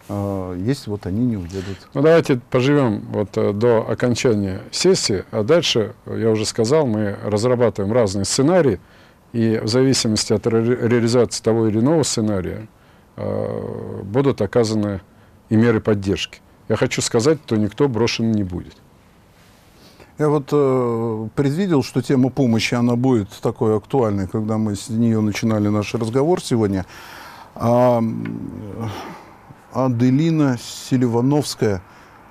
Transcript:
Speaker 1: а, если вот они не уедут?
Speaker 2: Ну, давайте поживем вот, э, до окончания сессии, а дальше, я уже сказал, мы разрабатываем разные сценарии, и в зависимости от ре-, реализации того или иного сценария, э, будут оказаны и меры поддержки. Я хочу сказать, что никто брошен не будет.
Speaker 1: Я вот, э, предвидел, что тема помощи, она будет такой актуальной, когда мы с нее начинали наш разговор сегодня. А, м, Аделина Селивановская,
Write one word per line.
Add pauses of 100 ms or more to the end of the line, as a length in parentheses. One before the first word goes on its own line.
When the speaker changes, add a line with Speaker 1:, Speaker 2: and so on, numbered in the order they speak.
Speaker 1:
а,
если
вот
они
не
уедут?
Speaker 2:
Ну,
давайте (100)
поживем (120)
вот,
э,
до
окончания
сессии,
а
дальше, (120)
я
уже
сказал,
мы
разрабатываем
разные
сценарии, (520)
и
в
зависимости
от
ре-,
реализации
того
или
иного
сценария, (500)
э,
будут
оказаны (500)
и
меры
поддержки. (280)
Я
хочу
сказать,
что
никто
брошен
не
будет. (1400)
Speaker 1:
Я
вот,
э,
предвидел,
что
тема
помощи,
она
будет (140)
такой
актуальной,
когда
мы
с
нее
начинали
наш
разговор
сегодня. (680)
А,
м, (840)
Аделина
Селивановская, (480)